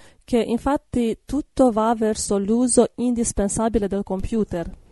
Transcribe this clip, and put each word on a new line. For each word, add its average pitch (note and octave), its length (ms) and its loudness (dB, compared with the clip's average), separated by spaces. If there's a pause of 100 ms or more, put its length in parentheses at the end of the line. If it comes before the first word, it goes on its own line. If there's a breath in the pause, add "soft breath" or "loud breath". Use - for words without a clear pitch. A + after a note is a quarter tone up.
(320 soft breath)
che A#3+ 60 2
infatti A#3+ 880 -2
tutto C4 460 2
va A3 220 2
verso G#3+ 440 -2
l'uso A3+ 560 2
indispensabile A3+ 920 -2
del G3 160 -2
computer. F#3+ 640 -4 (260 soft breath)